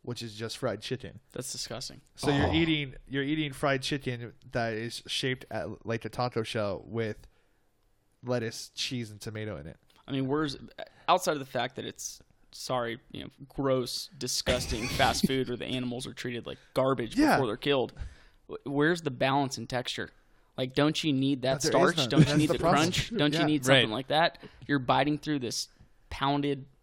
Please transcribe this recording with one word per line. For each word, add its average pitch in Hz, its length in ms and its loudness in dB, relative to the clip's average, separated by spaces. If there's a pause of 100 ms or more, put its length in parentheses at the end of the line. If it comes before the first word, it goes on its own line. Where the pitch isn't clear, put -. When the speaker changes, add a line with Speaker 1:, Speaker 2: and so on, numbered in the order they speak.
Speaker 1:
which 120 220 -8
is 110 100 -10
just 110 240 -8
fried 110 240 -2
chicken. - 380 -8 (140)
Speaker 2:
That's - 180 -8
disgusting. - 480 -10 (160)
Speaker 1:
So 160 160 0
you're 143 160 4
Speaker 3:
Oh. - 60 0
Speaker 1:
eating, 156 420 2 (140)
you're 139 140 -2
eating 147 280 -2
fried 135 300 2
chicken 123 500 -4 (220)
that 117 200 0
is 113 340 -6
shaped 131 440 -2
at, 101 340 -6
like 117 200 -4
a 110 40 -6
taco 123 320 -2
shell 101 460 -2
with 110 300 -4 (1040)
lettuce, 120 520 -4
cheese, 117 360 -6
and 104 80 -18
tomato 107 380 -8
in 73 100 -12
it. - 80 -14 (320)
Speaker 2:
I 131 60 -6
mean, 135 140 0
where's, 143 280 0 (540)
outside 175 240 4
of 147 60 -4
the 131 60 -8
fact 127 300 -4
that 113 100 -8
it's, - 360 -12 (300)
sorry, 117 480 -4 (120)
you - 120 -10
know, - 60 -14 (200)
gross, 131 680 -2
disgusting 127 680 -2
Speaker 1:
<laughs> - 20 -4
Speaker 2:
fast - 380 2
food 131 220 0
where 120 80 -6
the - 80 -8
animals 127 420 -4
are - 60 -10
treated 120 340 -8
like - 100 -10 (160)
garbage 131 420 2
Speaker 1:
Yeah. 269 200 6
Speaker 2:
before 131 120 4
they're 107 100 -2
killed, 139 360 2 (560)
wh-, - 60 -10 (100)
where's 156 360 2
the 147 100 -4
balance 135 460 0
in 113 100 -8
texture? 123 420 -6 (480)
Like, 131 180 -4
don't 151 280 4
you 151 100 2
need 135 300 2
that 131 180 2
Speaker 1:
But 147 100 2
there 135 140 6
is - 80 8
Speaker 2:
starch? - 40 0
Speaker 1:
none. 127 120 2
Speaker 2:
Don't 147 120 6
you 143 40 10
Speaker 1:
That's 147 120 2
Speaker 2:
need 151 120 4
Speaker 1:
the 165 40 4
Speaker 2:
the - 60 0
Speaker 1:
problem. 156 240 4
Speaker 2:
crunch? 180 320 0
Don't 147 180 2
Speaker 1:
Yeah. 165 80 0
Speaker 2:
you 165 60 2
need 147 180 0
something 127 240 6
Speaker 4:
Right. 107 60 -4
Speaker 2:
like 135 120 -6
that? 160 300 2 (280)
You're 143 140 2
biting 139 380 2
through 151 220 -2
this 117 280 -4 (420)
pounded 143 560 0 (180)